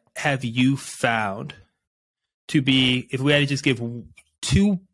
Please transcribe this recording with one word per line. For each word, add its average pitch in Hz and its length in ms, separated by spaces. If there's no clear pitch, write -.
have 135 280
you 127 340
found 113 800
to 151 120
be, 127 480
if 131 100
we 139 120
had 147 80
to 143 60
just 139 180
give 123 180
two 196 380